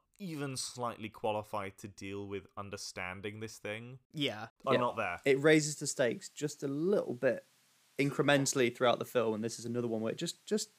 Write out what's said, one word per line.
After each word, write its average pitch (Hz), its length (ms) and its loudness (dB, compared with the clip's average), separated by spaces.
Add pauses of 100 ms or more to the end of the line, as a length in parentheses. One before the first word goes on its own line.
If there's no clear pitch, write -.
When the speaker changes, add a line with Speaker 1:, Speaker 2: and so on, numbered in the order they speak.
(180)
Speaker 1:
even 143 380 -6
slightly 113 540 -6
qualified 104 720 -4
to 107 80 -12
deal 101 380 -8
with 98 200 -8 (100)
understanding 101 840 -8
this 110 180 -12
thing 117 400 -10 (160)
Speaker 2:
Yeah. 113 320 -2 (180)
Speaker 1:
are 135 80 2
Speaker 3:
Yeah. 127 80 4
Speaker 1:
not 113 160 0
there. 92 300 -2
Speaker 3:
It 135 160 6
raises 156 340 6
the 147 100 -8
stakes - 440 -2
just - 320 -8
a 143 60 -2
little 160 460 0
bit 120 300 0 (540)
incrementally 139 760 4
throughout 120 240 4
the - 60 -4
film, 113 300 2
and 107 100 -2
this 117 140 -4
is 117 80 -10
another 120 220 -2
one 110 120 0
where 110 120 0
it - 60 -8
just, - 280 -6
just 208 320 -2